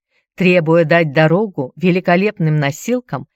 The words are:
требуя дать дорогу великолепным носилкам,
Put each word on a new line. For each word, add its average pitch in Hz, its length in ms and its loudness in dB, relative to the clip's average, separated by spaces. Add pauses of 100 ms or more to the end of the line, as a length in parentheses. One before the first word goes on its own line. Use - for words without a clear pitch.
(340)
требуя 170 520 2
дать 165 260 0
дорогу 160 640 0
великолепным 175 840 0
носилкам, 147 760 -6